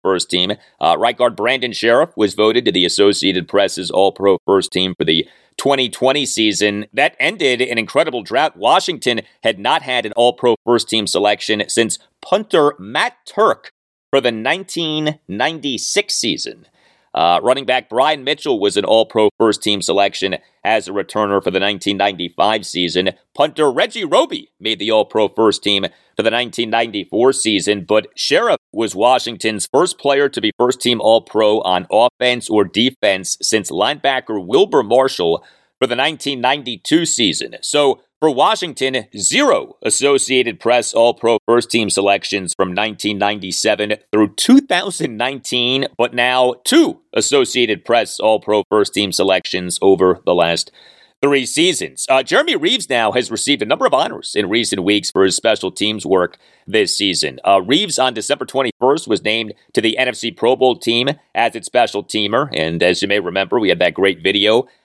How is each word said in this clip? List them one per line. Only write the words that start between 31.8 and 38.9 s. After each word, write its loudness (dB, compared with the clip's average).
offense 0
or 4
defense -2
since -2
linebacker -4
Wilber 2
Marshall 0
for 0
the -4
nineteen -4
ninety-two -2
season. -2
So 0
for 4
Washington, -2